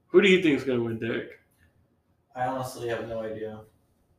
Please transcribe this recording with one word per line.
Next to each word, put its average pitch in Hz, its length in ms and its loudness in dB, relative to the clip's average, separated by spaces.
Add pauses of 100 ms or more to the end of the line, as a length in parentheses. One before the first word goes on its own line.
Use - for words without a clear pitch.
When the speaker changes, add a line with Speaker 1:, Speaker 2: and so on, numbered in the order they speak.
Speaker 1:
who 180 140 6
do 202 80 6
you 180 120 6
think 151 160 4
is 120 60 -4
gonna 123 200 -2
win, 113 160 -4
Derek? 117 400 -6 (960)
Speaker 2:
I 123 100 -4
honestly 123 420 -6
have 117 220 -6
no 113 100 -6
idea. 110 400 -10 (600)